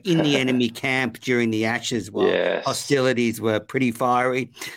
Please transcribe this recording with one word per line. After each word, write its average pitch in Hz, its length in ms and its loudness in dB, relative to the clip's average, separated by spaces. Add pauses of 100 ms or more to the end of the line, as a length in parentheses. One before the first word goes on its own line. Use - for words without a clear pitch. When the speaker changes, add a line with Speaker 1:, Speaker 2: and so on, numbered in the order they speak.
Speaker 1:
in 165 200 2
the 143 120 2
Speaker 2:
<laughs> 135 40 2
Speaker 1:
enemy 127 280 2
camp 127 520 -2
during 120 320 0
the 110 140 0
Ashes 113 440 -4
while 98 160 0
Speaker 2:
Yes. 90 400 0
Speaker 1:
hostilities 127 760 0
were 107 200 0
pretty 127 320 -2
fiery. 123 580 0 (260)